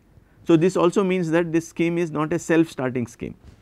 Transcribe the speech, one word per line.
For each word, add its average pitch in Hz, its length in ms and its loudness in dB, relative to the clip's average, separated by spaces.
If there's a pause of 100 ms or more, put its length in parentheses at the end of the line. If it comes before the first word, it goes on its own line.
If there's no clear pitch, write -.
(460)
So, 165 120 6
this 180 180 2
also 175 260 2
means 185 280 0
that 165 220 0
this 165 140 0
scheme 170 300 -2
is 170 140 -2
not 151 240 -4
a 170 40 -2
self 165 300 2
starting 127 380 -4
scheme. - 280 -12 (280)